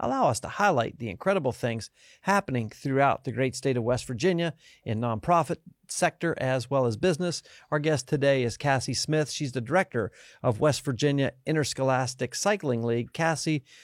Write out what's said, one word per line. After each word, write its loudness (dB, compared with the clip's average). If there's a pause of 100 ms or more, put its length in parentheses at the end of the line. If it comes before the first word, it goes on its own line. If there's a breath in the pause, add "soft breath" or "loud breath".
allow 0
us 2
to -10
highlight 0
the -8
incredible -2
things -4 (340 soft breath)
happening 0
throughout 0
the -4
great -2
state -2
of -2
West -2
Virginia 0 (280 soft breath)
in -4
nonprofit 0 (280)
sector -2
as -2
well 2
as 0
business. -2 (260 soft breath)
Our 0
guest 0
today 2
is -2
Cassie 0
Smith. 0
She's -6
the -4
director 0 (320 soft breath)
of 0
West 2
Virginia 0 (120)
Interscholastic 0
Cycling 0
League. 0
Cassie, 0 (220 soft breath)